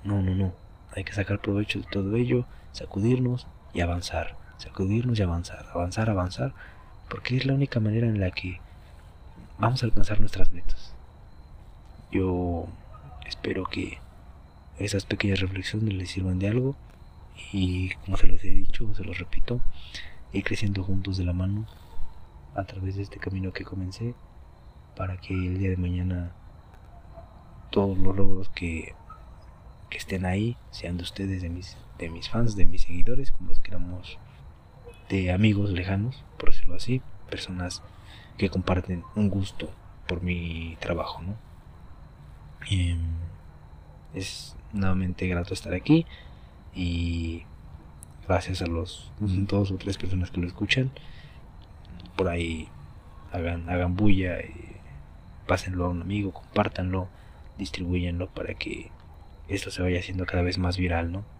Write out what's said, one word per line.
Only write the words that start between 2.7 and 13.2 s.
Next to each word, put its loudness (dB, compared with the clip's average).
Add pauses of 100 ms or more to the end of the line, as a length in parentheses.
sacudirnos -4 (260)
y -4
avanzar, -6 (200)
sacudirnos -4
y 0
avanzar, -6
avanzar, -4
avanzar, -4 (560)
porque -6
es -2
la 0
única -2
manera 0
en -2
la -2
que -12 (960)
vamos -2
a -2
alcanzar 6
nuestras 10
metas. 2 (1200)
Yo -4 (580)